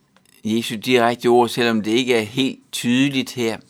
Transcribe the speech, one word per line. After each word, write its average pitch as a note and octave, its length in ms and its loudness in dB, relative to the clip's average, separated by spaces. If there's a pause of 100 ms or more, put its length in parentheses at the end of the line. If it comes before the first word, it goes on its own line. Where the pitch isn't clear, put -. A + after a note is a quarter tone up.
(440)
Jesu A2+ 320 -2
direkte A#2+ 500 0
ord, A#2+ 220 6
selvom A2+ 340 0
det G#2+ 80 -4
ikke B2 240 2
er A2+ 80 2
helt B2+ 500 -6
tydeligt C3 600 -2
her, A2+ 260 -4 (100)